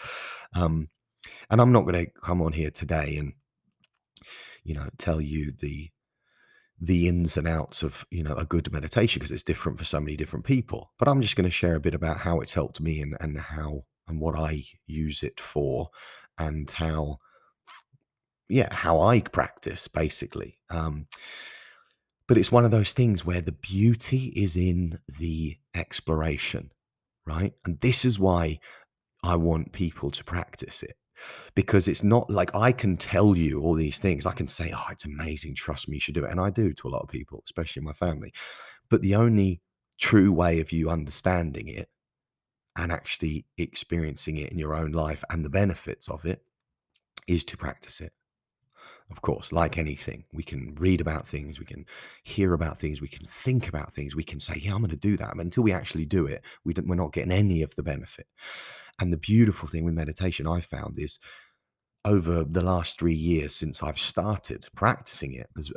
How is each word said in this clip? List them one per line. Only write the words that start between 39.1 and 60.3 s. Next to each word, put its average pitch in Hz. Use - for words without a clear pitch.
only 104
true 101
way 82
of 76
you 80
understanding 82
it -
and 87
actually -
experiencing 80
it 73
in 87
your 76
own 80
life 78
and 82
the 71
benefits 90
of -
it 85
is 87
to -
practice -
it. 82
Of -
course, -
like 82
anything, -
we 78
can 67
read 87
about 78
things, 73
we -
can -
hear 95
about 78
things, 76
we 73
can 82
think 127
about 76
things, 71
we 80
can 71
say, 78
"Yeah, 92
I'm 104
gonna 82
do 101
that." -
But 85
until 110
we 104
actually 80
do 82
it, 71
we 82
don't, 90
we're 90
not 87
getting 87
any 95
of 71
the -
benefit. -
And 90
the 82
beautiful 104
thing 80
with 82
meditation, 80